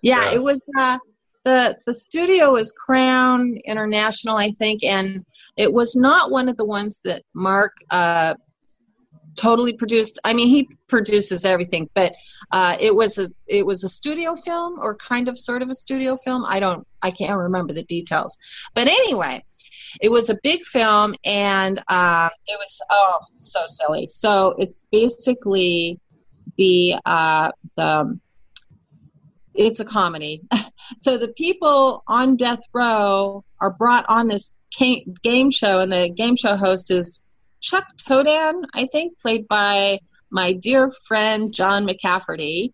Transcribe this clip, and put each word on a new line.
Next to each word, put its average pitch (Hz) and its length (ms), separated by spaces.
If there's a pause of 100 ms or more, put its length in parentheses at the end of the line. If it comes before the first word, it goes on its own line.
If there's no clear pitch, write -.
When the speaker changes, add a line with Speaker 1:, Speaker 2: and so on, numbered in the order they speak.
Speaker 1:
Yeah, 240 220
Speaker 2:
Yeah. 196 100
Speaker 1:
it 247 80
was, 277 180 (160)
uh, 254 220 (460)
the, 254 320 (100)
the 240 80
studio 339 600
was 220 180
Crown 254 920
International, 214 720
I 208 140
think, 214 320
and 190 420 (320)
it 208 160
was 233 220
not 269 380
one 254 160
of 247 80
the 226 80
ones 208 400
that 180 180 (100)
Mark, 196 420 (180)
uh, 170 420 (1000)
totally 233 380
produced. 226 500
I 226 80
mean, 240 160
he 269 180 (220)
produces 208 560
everything, 175 500
but, 190 200 (380)
uh, 185 280
it 214 140
was 208 240
a, 185 100 (180)
it 202 200
was 185 180
a 190 40
studio 330 460
film 339 460
or 208 160
kind 247 320
of 247 100
sort 247 240
of 254 60
a 262 60
studio 262 500
film. 254 220
I 196 120
don't, 190 280 (160)
I 185 80
can't 190 280
remember 175 360
the 165 80
details. 170 560 (360)
But 240 140
anyway, 233 560 (560)
it 208 100
was 233 200
a 214 120
big 339 200
film, 214 600
and, 196 640
uh, 170 440 (180)
it 208 100
was, 202 220 (100)
oh, 196 280 (220)
so - 260
silly. 156 400
So 196 500
it's - 340
basically 196 1080 (560)
the, 180 380 (100)
uh, 160 460 (260)
the, 156 420 (1400)
it's 220 260
a 214 40
comedy. 165 680
<laughs> 240 60 (420)
So 254 200
the 226 180
people 294 680
on 254 300
death 240 240 (120)
row 202 680 (180)
are 196 160
brought 240 320
on 233 200
this 202 280 (160)
ca-, 254 320 (200)
game 254 260
show, 202 300
and 190 120
the 180 160
game 226 280
show 208 180
host 190 380
is 175 340 (340)
Chuck 370 240 (120)
Todan, 311 640 (100)
I 254 140
think, 320 320
played 226 300
by 202 500 (320)
my 185 220
dear 247 360 (200)
friend 214 440
John 196 360
McCafferty 180 840